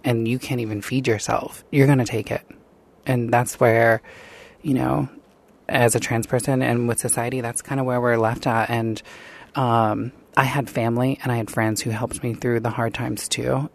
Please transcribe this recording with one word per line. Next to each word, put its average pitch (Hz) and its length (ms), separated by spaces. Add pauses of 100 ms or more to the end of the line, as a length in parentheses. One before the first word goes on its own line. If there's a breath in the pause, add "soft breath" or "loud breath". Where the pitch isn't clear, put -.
And 113 240
you 120 100
can't 127 240
even 107 200
feed 131 260
yourself. - 640
You're 139 160
gonna 131 180
take 107 240
it. 117 140 (640)
And 120 260
that's 120 260
where, 113 440 (580 loud breath)
you 139 140
know, 127 340 (600)
as 120 260
a 120 40
trans 113 280
person 131 340
and 120 260
with 117 120
society, 123 420
that's 117 220
kinda 135 200
where 127 160
we're 120 180
left 113 280
at. 113 240
And, 113 320 (540 loud breath)
um, 117 560 (260)
I 135 60
had 131 260
family 123 540
and 131 80
I 117 60
had 110 120
friends 110 320
who - 80
helped 113 320
me 117 140
through 120 240
the 113 100
hard 117 240
times 110 340
too. 131 480